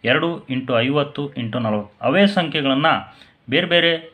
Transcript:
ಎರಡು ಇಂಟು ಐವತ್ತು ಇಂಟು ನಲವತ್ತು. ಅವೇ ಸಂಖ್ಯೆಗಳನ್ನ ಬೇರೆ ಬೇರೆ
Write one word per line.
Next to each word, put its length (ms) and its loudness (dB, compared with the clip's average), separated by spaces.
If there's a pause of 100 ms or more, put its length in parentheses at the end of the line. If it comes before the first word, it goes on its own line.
ಎರಡು 420 0
ಇಂಟು 340 -2
ಐವತ್ತು 540 -2
ಇಂಟು 260 -6
ನಲವತ್ತು. 420 -4
ಅವೇ 260 4
ಸಂಖ್ಯೆಗಳನ್ನ 580 0 (640)
ಬೇರೆ 180 0
ಬೇರೆ 300 2 (160)